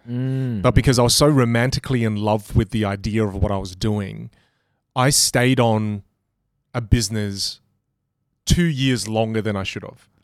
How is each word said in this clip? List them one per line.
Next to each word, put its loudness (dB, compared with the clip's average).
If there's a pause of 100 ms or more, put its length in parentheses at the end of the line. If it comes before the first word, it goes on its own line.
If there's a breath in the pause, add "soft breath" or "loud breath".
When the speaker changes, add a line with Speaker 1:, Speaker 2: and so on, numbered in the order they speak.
Speaker 1:
Mm. -4
Speaker 2:
But 2
because 4
I 4
was 2
so 4
romantically 2
in 0
love -2
with 2
the 0
idea -2
of -4
what 0
I -2
was -8
doing, -4 (640)
I 2
stayed 2
on 0 (720)
a -4
business -2 (840)
two 2
years 0
longer -2
than -2
I -4
should -10
have. -20 (140)